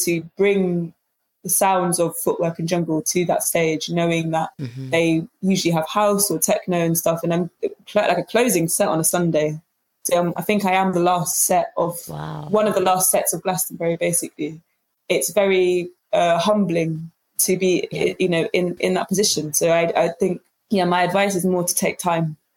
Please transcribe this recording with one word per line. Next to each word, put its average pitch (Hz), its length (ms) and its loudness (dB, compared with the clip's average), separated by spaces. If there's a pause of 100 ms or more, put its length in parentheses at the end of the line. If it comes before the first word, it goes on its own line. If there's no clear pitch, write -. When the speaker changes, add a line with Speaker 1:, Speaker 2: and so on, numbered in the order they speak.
Speaker 1:
to 170 160 0 (160)
bring 185 560 2 (500)
the 190 60 -6
sounds 180 500 2
of 170 180 -2
footwork - 420 -2
and 165 80 -4
jungle 160 340 0
to 180 240 -2
that 170 180 0
stage, 160 460 -2
knowing 165 420 0
that 160 180 -2 (100)
Speaker 2:
Mm-hmm. 131 300 -10
Speaker 1:
they 165 340 2 (180)
usually 185 320 0
have 160 140 0
house 208 420 2
or 160 80 -2
techno 180 400 0
and 170 200 2
stuff, 165 260 -2
and 170 100 0
I'm 170 160 0 (380)
cl-, 208 200 2
like, 175 120 2
a 165 40 -2
closing 202 440 2
set 196 200 0
on 160 120 0
a 160 40 0
Sunday. 156 560 0 (440)
So, 175 160 2
um, 175 180 0
I 175 60 -4
think 208 220 0
I 185 80 2
am 190 200 2
the 175 60 0
last 175 460 0
set 180 320 2
of 170 200 -2 (100)
Speaker 2:
Wow. 151 420 -10
Speaker 1:
one 214 180 2
of 190 80 0
the 190 60 0
last 185 280 2
sets - 240 0
of 165 80 -6
Glastonbury, 170 560 -4
basically. 160 640 -4 (460)
It's 175 240 0
very, 180 580 2 (240)
uh, 175 240 2
humbling 170 720 0 (280)
to 180 180 2
be, 185 340 0
Speaker 2:
Yeah. 170 280 0
Speaker 1:
you 185 80 2
know, 165 260 0
in, 175 260 0
in 185 160 0
that - 120 -2
position. 190 460 -2
So 170 160 2
I, 170 260 2
I 165 140 2
think, 180 320 -2 (280)
yeah, 190 160 2
my 175 180 2
advice 196 320 2
is 175 100 0
more 180 180 0
to 175 100 -2
take - 260 -2
time 165 360 0 (220)